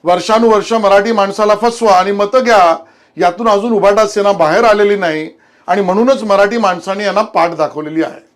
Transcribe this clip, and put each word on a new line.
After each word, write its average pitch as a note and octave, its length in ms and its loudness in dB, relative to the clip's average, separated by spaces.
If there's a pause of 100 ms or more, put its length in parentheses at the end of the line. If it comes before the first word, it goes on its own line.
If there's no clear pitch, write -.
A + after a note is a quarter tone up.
वर्षानुवर्ष G#3+ 680 0
मराठी G#3 380 2
माणसाला G#3 440 0
फसवा A#3 360 -2
आणि F#3 200 0
मतं G#3 320 0
घ्या, F#3+ 340 4 (400)
यातून F3+ 300 -2
अजून G#3+ 240 0
उभाटा G3+ 360 2
सेना G3+ 240 -2
बाहेर E3+ 320 2
आलेली G#3 320 2
नाही D#3+ 340 -6 (380)
आणि F#3+ 140 0
म्हणूनच G#3+ 420 0
मराठी G3+ 340 0
माणसाने F#3+ 460 -4
यांना G3 180 -2
पाठ F3+ 280 -2
दाखवलेली D#3 540 -6
आहे. - 200 -10 (120)